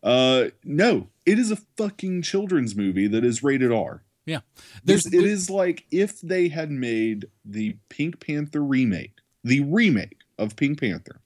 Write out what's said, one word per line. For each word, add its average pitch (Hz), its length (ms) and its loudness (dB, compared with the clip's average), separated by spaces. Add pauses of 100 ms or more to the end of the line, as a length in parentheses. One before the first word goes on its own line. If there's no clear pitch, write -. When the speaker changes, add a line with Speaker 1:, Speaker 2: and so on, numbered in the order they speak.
Speaker 1:
Uh, 127 440 4 (180)
no, 147 440 0 (180)
it 202 120 6
is 226 140 0
a 208 60 -2 (200)
fucking 190 460 -4
children's 175 520 -2
movie 98 320 0
that 110 160 0
is 123 200 0
rated 131 280 2
R. 95 300 -2 (240)
Speaker 2:
Yeah. 156 140 -6 (440)
Speaker 1:
This, 185 200 4
Speaker 2:
There's - 100 -4 (120)
Speaker 1:
it 202 40 4
is 190 200 -4
like 185 420 -2
if 196 300 0
they 180 260 0
had 160 240 -6
made 113 540 -2 (200)
the 107 320 -6 (120)
Pink - 300 -6
Panther 147 440 -6
remake, 127 500 0 (300)
the 131 180 2
remake 156 580 2 (180)
of 107 180 -4
Pink 147 240 -2
Panther - 460 -6